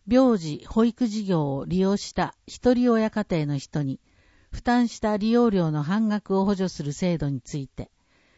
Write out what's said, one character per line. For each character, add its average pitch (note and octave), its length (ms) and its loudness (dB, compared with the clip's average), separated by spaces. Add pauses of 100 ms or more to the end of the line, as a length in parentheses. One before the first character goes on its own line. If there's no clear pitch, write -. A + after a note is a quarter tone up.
病 A#3+ 320 4
児 D#3 260 -8
保 A3+ 200 2
育 A#3+ 220 0
事 G#3 180 -6
業 D3+ 320 0
を - 80 -8
利 E3+ 140 -2
用 F#3+ 180 2
し - 160 -12
た F3 220 -2 (100)
一 - 280 0
人 B3 180 2
親 A3 200 2
家 G#3+ 180 -4
庭 D#3 160 0
の C#3+ 120 -2
人 D3 260 -4
に、 C3+ 160 -6 (520)
負 - 120 -12
担 A#3+ 240 2
し - 140 -14
た G#3+ 160 0
利 G#3+ 120 -2
用 A#3+ 200 4
料 F3+ 220 2
の D3+ 120 -2
半 G#3 240 0
額 G3 320 -2
を F#3+ 60 2
補 G3+ 100 2
助 F3+ 140 -2
す - 140 -8
る C#3+ 100 -4
制 F3 240 0
度 D3 120 -4
に C3+ 120 -4
つ - 160 -10
い C3+ 100 -8
て、 - 240 -16 (460)